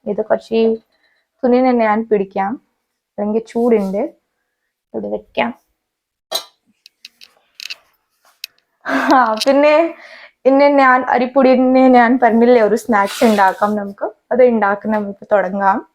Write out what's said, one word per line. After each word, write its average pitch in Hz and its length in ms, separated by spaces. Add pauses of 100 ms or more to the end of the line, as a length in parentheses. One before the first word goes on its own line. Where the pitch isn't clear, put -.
ഇത് 208 220
കുറച്ച് 226 320 (800)
തുണി 247 140
തന്നെ 247 280
ഞാൻ 214 200
പിടിക്കാം, 196 480 (680)
അല്ലെങ്കിൽ 214 300
ചൂടുണ്ട്, 214 540 (920)
ഇവിടെ 208 140
വെക്കാം. 214 420 (3250)
ആ, 262 500 (100)
പിന്നെ 285 320 (680)
ഇന്ന് 269 200
ഞാൻ 269 400
അരിപ്പൊടി 254 480
തന്നെ 262 360
ഞാൻ 247 340
പറഞ്ഞില്ലേ 233 400
ഒരു 208 140
സ്നാക്സ് 208 480
ഉണ്ടാക്കാം 202 520
നമുക്ക്, 202 300 (260)
അത് 247 120
ഉണ്ടാക്കണം, 214 580
നമുക്ക് 202 300
തുടങ്ങാം. 196 460 (160)